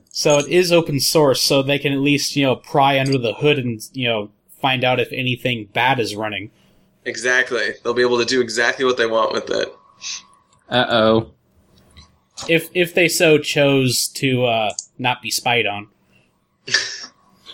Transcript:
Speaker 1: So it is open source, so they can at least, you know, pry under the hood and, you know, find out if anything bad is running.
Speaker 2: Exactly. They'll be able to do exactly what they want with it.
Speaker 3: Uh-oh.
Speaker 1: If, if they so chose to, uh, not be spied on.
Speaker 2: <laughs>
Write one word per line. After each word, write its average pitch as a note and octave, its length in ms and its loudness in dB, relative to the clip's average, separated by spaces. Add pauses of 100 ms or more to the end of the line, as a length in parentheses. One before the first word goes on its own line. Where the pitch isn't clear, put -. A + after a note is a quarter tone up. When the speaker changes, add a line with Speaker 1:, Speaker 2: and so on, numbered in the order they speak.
(100)
Speaker 1:
So D3 280 2
it C#3 100 -2
is E3+ 240 2
open D#3+ 280 2
source, C#3+ 420 2
so C#3 200 2
they C#3 160 0
can C#3 140 -2
at C#3 60 -2
least, C#3+ 380 0
you C#3+ 80 2
know, B2+ 120 2
pry C#3 420 2
under C3+ 200 0
the A2+ 160 -4
hood C#3+ 240 2
and, A#2+ 240 -6 (100)
you B2+ 160 -4
know, G#2+ 220 -2 (320)
find C3 200 0
out B2+ 180 2
if A2+ 120 -4
anything B2 640 -6
bad B2+ 260 0
is G#2 160 -6
running. G#2+ 340 -8 (540)
Speaker 2:
Exactly. A#2+ 680 -2 (100)
They'll A#2 100 -2
be A#2+ 100 0
able B2 160 2
to A#2 60 0
do B2+ 160 0
exactly A#2 460 -2
what B2 100 0
they A#2+ 80 0
want A2+ 300 0
with A2 160 -6
it. - 180 -2 (1000)
Speaker 3:
Uh-oh. A2+ 640 2 (1160)
Speaker 1:
If, E3 240 0
if F3 220 0
they F3 140 4
so D#3+ 280 4
chose C#3 720 2
to, B2+ 360 -2
uh, A2+ 280 0 (240)
not B2 240 -2
be A2 100 -12
spied A#2+ 360 0
on. G#2 220 -8 (800)
Speaker 2:
<laughs> - 80 -4 (800)